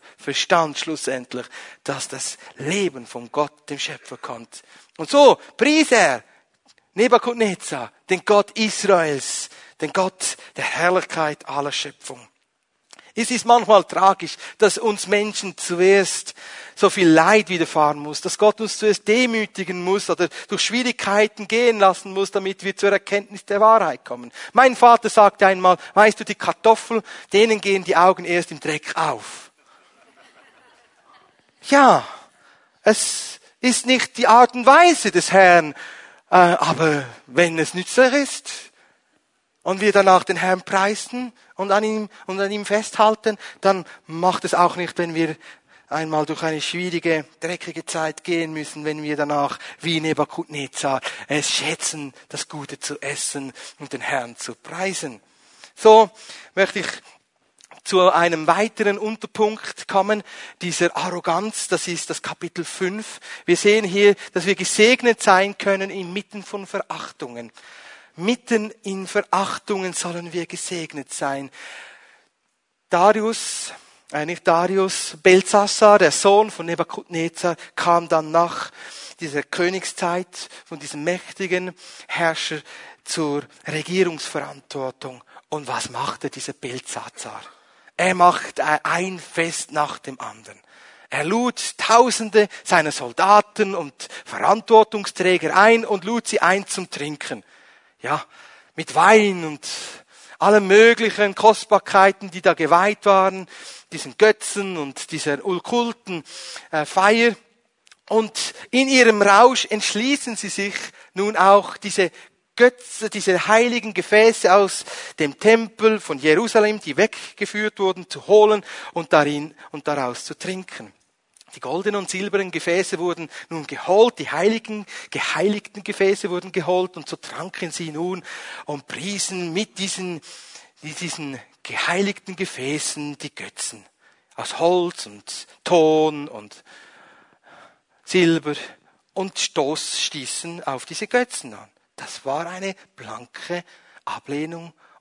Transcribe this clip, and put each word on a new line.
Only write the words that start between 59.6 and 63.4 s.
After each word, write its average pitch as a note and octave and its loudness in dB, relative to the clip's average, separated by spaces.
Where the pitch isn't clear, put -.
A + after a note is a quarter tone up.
kommen, G3+ 0
dieser F3 -2
Arroganz, F3+ -4
das F3+ -4
ist F3 -8
das D#3+ -10
Kapitel E3+ -10
fünf. F#3+ -8